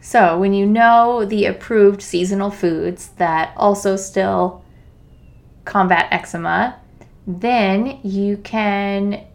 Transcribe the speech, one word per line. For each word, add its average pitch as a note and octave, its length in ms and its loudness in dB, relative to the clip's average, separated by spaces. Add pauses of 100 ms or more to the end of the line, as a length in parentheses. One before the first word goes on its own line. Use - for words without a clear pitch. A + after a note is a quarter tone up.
So F3+ 380 2
when G3 160 2
you G3 120 2
know A#3 600 4
the G#3 180 0
approved G3+ 560 2
seasonal G3 500 -4
foods F3 580 -4 (100)
that E3 380 0
also G3+ 380 0
still F#3+ 720 -4 (1000)
combat F#3 440 0
eczema, E3+ 720 -4 (460)
then A3 760 -2
you G3+ 360 -4
can G3+ 880 -4 (100)